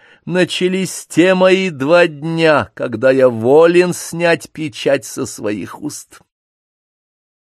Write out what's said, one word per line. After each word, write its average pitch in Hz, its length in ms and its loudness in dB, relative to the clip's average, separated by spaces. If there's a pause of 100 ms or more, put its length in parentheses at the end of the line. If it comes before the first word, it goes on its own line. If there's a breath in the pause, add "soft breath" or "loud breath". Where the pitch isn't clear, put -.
(260 soft breath)
начались 180 800 -2
те 185 260 2
мои 185 360 2
два 160 380 2
дня, 156 680 0
когда 131 360 -2
я 131 180 4
волен 165 640 2
снять 170 580 -4
печать 139 540 -4
со - 200 -8
своих 107 560 -8
уст. - 400 -14 (1300)